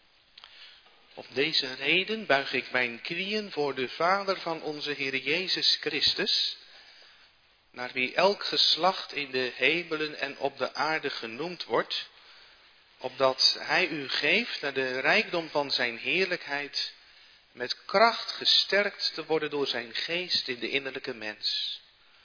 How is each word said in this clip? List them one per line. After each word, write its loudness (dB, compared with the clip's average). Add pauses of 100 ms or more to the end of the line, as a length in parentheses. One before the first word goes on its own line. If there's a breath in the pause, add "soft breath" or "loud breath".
(1160 loud breath)
"Om -14
deze 0
reden 0
buig 4
ik -2
mijn 0
knieën -4
voor -2
de -2
Vader 2
van -4
onze -4
Heer -2
Jezus 0
Christus, 0 (1120 loud breath)
naar -8
wie -2
elk 4
geslacht 2
in -6
de 0
hemelen 0
en -6
op -2
de -2
aarde 0
genoemd -8
wordt, -2 (880 loud breath)
opdat 4
hij 2
u -4
geeft 2
naar -4
de 0
rijkdom 2
van 0
zijn 0
heerlijkheid, -2 (600 loud breath)
met -8
kracht 4
gesterkt 2
te -6
worden 0
door 0
zijn -4
geest -2
in -4
de -4
innerlijke -4
mens. -6 (440 soft breath)